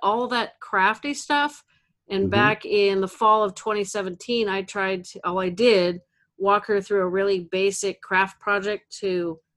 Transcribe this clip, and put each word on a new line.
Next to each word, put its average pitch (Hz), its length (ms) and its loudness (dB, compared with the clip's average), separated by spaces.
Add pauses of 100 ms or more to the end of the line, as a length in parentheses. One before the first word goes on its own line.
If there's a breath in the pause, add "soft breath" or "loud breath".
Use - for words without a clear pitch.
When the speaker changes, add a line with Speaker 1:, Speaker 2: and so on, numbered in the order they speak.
Speaker 1:
all 233 260 0
that - 320 -4
crafty 214 540 0
stuff. 294 500 -4 (440)
And 196 160 -2
Speaker 2:
Mm-hmm. 185 60 -2
Speaker 1:
back 208 340 2
in 196 360 2
the 190 80 -2
fall 214 340 4
of 196 120 -2
twenty 208 300 -4
seventeen, 202 640 -4
I 196 140 -2
tried 190 440 -4
to, - 200 -18
all 180 140 -2
I 185 100 -2
did, 180 500 4 (380)
walk 196 280 0
her 202 140 0
through 196 200 0
a 185 80 0
really 190 320 0
basic 190 600 -2
craft 190 400 -2
project 202 600 -4
to, 175 400 -4 (160)